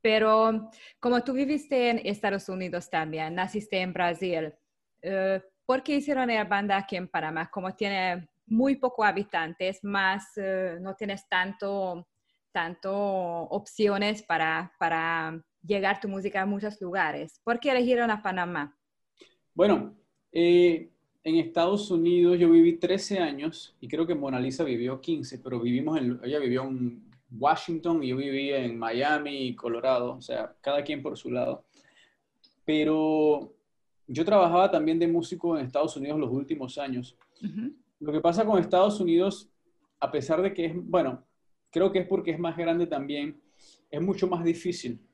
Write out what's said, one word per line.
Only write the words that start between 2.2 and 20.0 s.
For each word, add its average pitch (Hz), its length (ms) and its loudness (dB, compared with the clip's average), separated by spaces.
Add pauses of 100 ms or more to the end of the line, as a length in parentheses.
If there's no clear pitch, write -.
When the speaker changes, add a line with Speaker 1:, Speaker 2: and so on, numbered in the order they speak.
Speaker 1:
Unidos 180 420 -6
también, 156 460 -4
naciste 196 440 -4
en 185 120 -4
Brasil, 170 600 -2 (480)
eh, 190 400 -2 (240)
¿por 254 180 0
qué 294 140 0
hicieron 277 320 0
la 220 160 0
banda 196 320 0
aquí 196 200 -4
en 175 120 -6
Panamá? 160 420 -4
Como 185 240 -8
tiene 185 540 -4 (180)
muy 247 300 4
pocos 247 300 0
habitantes, 185 800 -2
más, 202 400 0 (120)
eh, 185 440 -4
no 190 160 -10
tienes 202 320 -8
tanto, 190 760 -4 (460)
tanto 180 420 -6
opciones 202 1300 -2
para, 160 540 -2
para 165 600 -2 (220)
llegar 196 380 0
tu 208 80 -6
música 196 340 -4
a 196 40 0
muchos 202 360 -4
lugares. 165 600 -4
¿Por - 160 -2
qué 277 120 0
eligieron 247 400 2
a 214 120 -2
Panamá? 175 540 -4 (800)
Speaker 2:
Bueno, - 400 4 (380)